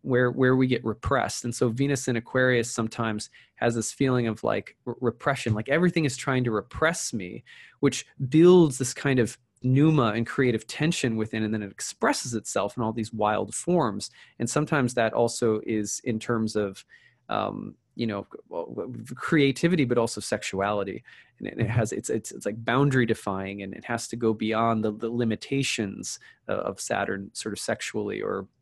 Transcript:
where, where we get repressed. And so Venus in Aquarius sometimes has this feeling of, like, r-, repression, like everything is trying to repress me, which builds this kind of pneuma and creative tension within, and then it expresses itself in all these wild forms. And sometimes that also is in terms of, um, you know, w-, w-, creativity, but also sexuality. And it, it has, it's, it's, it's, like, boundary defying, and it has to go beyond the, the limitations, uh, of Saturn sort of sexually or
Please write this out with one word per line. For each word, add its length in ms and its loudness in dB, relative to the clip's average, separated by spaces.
where, 280 2
where 260 4
we 120 2
get 180 -2
repressed. 600 -2
And 80 -4
so 160 0
Venus 380 -2
in 80 0
Aquarius 560 0
sometimes 600 -4
has 180 0
this 180 -4
feeling 360 0
of, 160 -4
like, 420 -2
r-, 160 -8
repression, 540 -2
like 120 -6
everything 380 2
is 100 -2
trying 280 0
to 80 0
repress 600 -2
me, 320 -8
which 260 0
builds 480 8
this 160 -2
kind 240 2
of 180 2
pneuma 420 6
and 200 0
creative 400 0
tension 480 0
within, 280 -2
and 100 0
then 100 -2
it 80 -10
expresses 600 -2
itself 420 -2
in 80 -2
all 80 0
these 220 -6
wild 420 0
forms. 560 0
And 100 -2
sometimes 460 2
that 180 2
also 520 2
is 380 -2
in 160 -2
terms 380 -2
of, 260 -4
um, 460 -4
you 100 -2
know, 220 -4
w-, 260 -8
w-, 300 -10
creativity, 720 2
but 120 0
also 220 0
sexuality. 840 -2
And 80 -8
it, 140 -8
it 80 0
has, 240 0
it's, 160 -6
it's, 220 -4
it's, 140 -14
like, 200 -6
boundary 400 4
defying, 560 -4
and 120 -8
it 120 -14
has 240 -4
to 80 -6
go 160 2
beyond 500 2
the, 80 0
the 180 -6
limitations, 1120 -2
uh, 40 -2
of 280 -4
Saturn 520 -4
sort 200 -8
of 60 -10
sexually 640 -6
or 260 -4